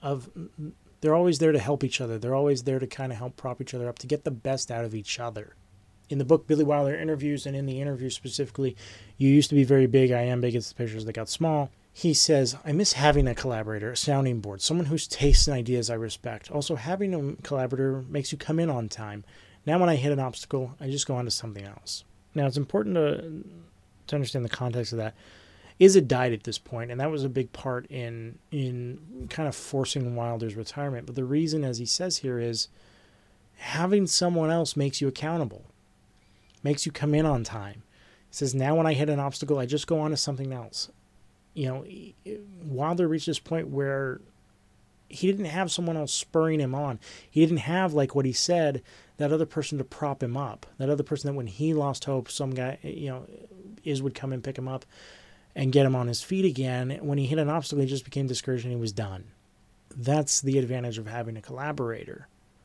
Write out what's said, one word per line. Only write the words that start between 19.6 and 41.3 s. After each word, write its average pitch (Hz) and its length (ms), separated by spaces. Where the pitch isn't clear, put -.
Now 156 120
when 175 120
I 156 60
hit 139 160
an 139 60
obstacle, 131 640
I 139 80
just 139 180
go 135 80
on 123 120
to 113 40
something 104 340
else." - 400
Now, 143 120
it's 131 100
important 190 400
to, 156 480
to 147 100
understand 131 300
the - 20
context 120 440
of 117 60
that. 110 160
Iz 190 160
had 156 140
died 127 240
at 107 120
this 113 120
point, 120 340
and 123 80
that 143 120
was 151 120
a 135 60
big 127 240
part 127 380
in, 117 480
in 127 800
kind 160 180
of 147 80
forcing 127 640
Wilder's 117 380
retirement. 127 500
But 120 120
the 135 100
reason, 151 380
as 127 120
he 120 80
says 175 320
here, 127 220
is 117 300
having 185 500
someone 170 440
else 165 240
makes 143 280
you 139 60
accountable, 156 580
makes 143 240
you 151 60
come 147 220
in 156 120
on 127 180
time. 104 380
He - 60
says, 131 180
"Now 135 200
when 160 120
I 156 80
hit 147 160
an 143 100
obstacle, 139 380
I 127 80
just 143 200
go 160 140
on 151 120
to 143 40
something 135 340
else." 120 380